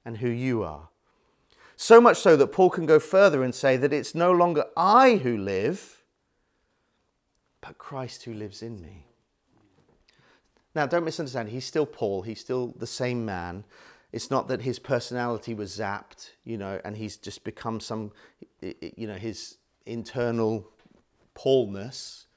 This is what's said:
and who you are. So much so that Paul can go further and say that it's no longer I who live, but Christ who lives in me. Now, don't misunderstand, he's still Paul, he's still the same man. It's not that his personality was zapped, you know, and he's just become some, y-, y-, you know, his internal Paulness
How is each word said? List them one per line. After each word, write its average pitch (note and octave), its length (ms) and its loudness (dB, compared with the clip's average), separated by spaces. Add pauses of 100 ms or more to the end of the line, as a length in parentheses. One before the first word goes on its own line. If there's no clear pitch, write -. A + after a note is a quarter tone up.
and A2+ 140 -10
who B2 100 -2
you A#2+ 340 -2
are. D#2 280 -10 (840)
So A3+ 260 10
much A#3+ 180 8
so E3 180 6
that C#3 160 4
Paul F#3 180 4
can E3+ 160 -6
go D#3 140 6
further F#3 420 4
and B2+ 100 -2
say C3 240 2
that B2+ 160 0
it's C#3+ 220 -4
no F3 160 2
longer F3 340 2 (120)
I A3+ 400 6
who B2 200 -2
live, G2+ 580 -4 (1700)
but - 180 -20
Christ C3 460 -12
who A#2+ 80 -12
lives G#2+ 300 -14
in A#2 180 -14
me. F#2 260 -20 (1700)
Now, D3 120 0
don't E3+ 180 0
misunderstand, C3 440 -6
he's B2 160 -10
still D3+ 220 -2
Paul, G2 360 -4
he's A2 160 -10
still B2+ 380 -6
the A2+ 100 -10
same B2 380 -4
man. F2+ 400 -8 (480)
It's - 180 -10
not B2+ 180 0
that B2+ 140 -4
his B2 160 -6
personality A#2+ 760 -6
was G2+ 240 -10
zapped, G2+ 540 -10 (140)
you A2+ 140 -10
know, G2 260 -8
and G#2+ 120 -12
he's G#2+ 200 -12
just - 260 -16
become A2+ 380 -10
some, A2 320 -10 (500)
y-, F#2 180 -10
y-, - 160 -14
you A2 120 -10
know, G2+ 60 -10
his G#2 420 -12 (280)
internal A2+ 840 -4 (680)
Paulness A#2+ 920 -2 (100)